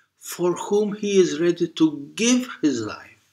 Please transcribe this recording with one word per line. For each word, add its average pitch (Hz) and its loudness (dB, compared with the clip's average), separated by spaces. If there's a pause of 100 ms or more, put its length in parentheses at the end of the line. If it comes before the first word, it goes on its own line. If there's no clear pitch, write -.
(180)
for 175 -4
whom 208 -2
he 202 0
is 151 4
ready 170 0
to 151 0
give 247 2 (120)
his 127 0
life. - -10 (200)